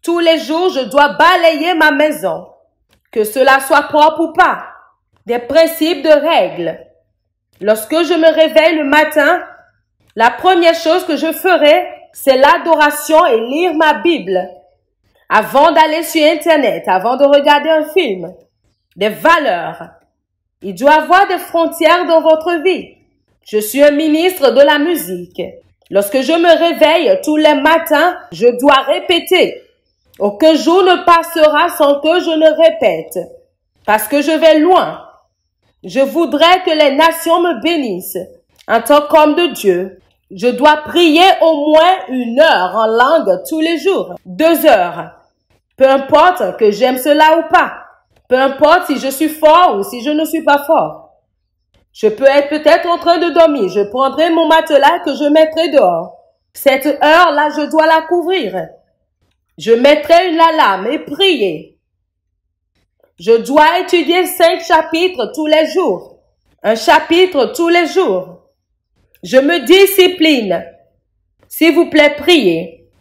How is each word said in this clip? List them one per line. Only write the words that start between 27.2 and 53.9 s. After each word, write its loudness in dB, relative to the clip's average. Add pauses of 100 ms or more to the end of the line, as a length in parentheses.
tous -2
les 2
matins, 0 (140)
je -2 (120)
dois 2
répéter. -2 (580)
Aucun 2
jour 0
ne 0
passera 2
sans 0
que 0
je -4
ne 4
répète. 0 (680)
Parce -2
que -2
je -2
vais 4
loin. 0 (840)
Je -4
voudrais 0
que -2
les 2
nations 0
me -2
bénissent. -6 (480)
En 0
tant 2
qu'homme 4
de -2
Dieu, -4 (300)
je -6
dois 2
prier 2 (160)
au 0
moins 2
une -6
heure 2
en 0
langue 0
tous -6
les -4
jours. -4 (120)
Deux 0
heures. 0 (600)
Peu 2
importe 0
que 2
j'aime -2
cela 2
ou -6
pas. 2 (560)
Peu 0
importe 2
si -4
je -6
suis -4
fort 2
ou -6
si -12
je -6
ne -2
suis -6
pas 2
fort. -4 (760)
Je -4
peux -2
être 0
peut-être 0
en -2
train 0
de -2
dormir. 2
Je -4
prendrai -2